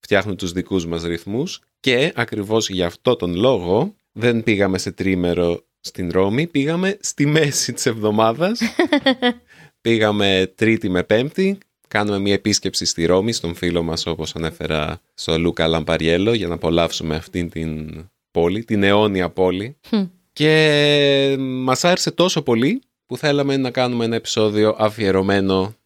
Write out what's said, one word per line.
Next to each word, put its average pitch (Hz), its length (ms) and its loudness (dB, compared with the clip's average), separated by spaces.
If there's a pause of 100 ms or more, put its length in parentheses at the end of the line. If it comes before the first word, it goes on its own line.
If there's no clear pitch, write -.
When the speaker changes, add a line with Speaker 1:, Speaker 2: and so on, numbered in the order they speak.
Speaker 1:
Φτιάχνουμε 98 360 0
τους 90 160 -6
δικούς 90 340 -2
μας 82 160 -4
ρυθμούς 98 580 -6 (200)
και 131 340 0
ακριβώς 107 540 -2
γι' 90 140 -2
αυτό 113 340 0
τον 87 180 -4
λόγο 107 600 0 (180)
δεν 117 300 0
πήγαμε 98 360 2
σε 92 140 -6
τριήμερο 87 720 0 (160)
στην 90 300 -8
Ρώμη, 101 360 0
πήγαμε 170 540 -2
στη - 260 -2
μέση 147 460 0
της - 140 -4
εβδομάδας. 113 760 0
Speaker 2:
<laughs> 233 40 0 (1160)
Speaker 1:
Πήγαμε 104 760 2
Τρίτη 110 340 0
με 90 140 0
Πέμπτη, 160 560 0 (300)
κάνουμε 104 300 -2
μια 101 160 2
επίσκεψη 98 500 -2
στη 82 200 -2
Ρώμη, 95 280 2
στον 85 220 -6
φίλο 85 280 -2
μας, 82 240 -4
όπως 80 280 -6
ανέφερα, 80 680 -6 (140)
στο 82 240 -2
Λούκα 85 280 0
Λαμπαριέλο, 82 680 0
για 98 140 -4
να 85 60 -4
απολαύσουμε 82 600 -2
αυτήν 85 340 -6
την 78 540 -10 (260)
πόλη, 90 340 0
την 104 180 0
αιώνια 98 480 2
πόλη. 92 460 -2 (120)
Speaker 2:
Χμ. 208 140 0 (300)
Speaker 1:
Και 147 1080 4
μας 127 460 -2
άρεσε 175 260 2
τόσο 170 320 0
πολύ 131 400 0 (240)
που 127 100 -10
θέλαμε 143 400 0
να 131 140 0
κάνουμε 123 340 0
ένα 113 120 0
επεισόδιο 107 640 2
αφιερωμένο 98 960 2 (120)